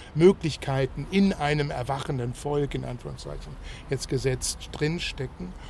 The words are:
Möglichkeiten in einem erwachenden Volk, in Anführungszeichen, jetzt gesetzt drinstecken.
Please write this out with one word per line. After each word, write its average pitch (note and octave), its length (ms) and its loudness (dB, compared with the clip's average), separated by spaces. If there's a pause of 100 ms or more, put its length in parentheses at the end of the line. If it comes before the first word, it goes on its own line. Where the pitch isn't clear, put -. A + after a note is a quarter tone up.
(140)
Möglichkeiten C#3+ 960 4
in F#3+ 220 6
einem D3 380 2
erwachenden C3+ 640 -2
Volk, D3 400 -2
in C3 100 -4
Anführungszeichen, B2 720 -10 (320)
jetzt - 200 -4
gesetzt C3 500 0 (140)
drinstecken. D#3 840 -4 (160)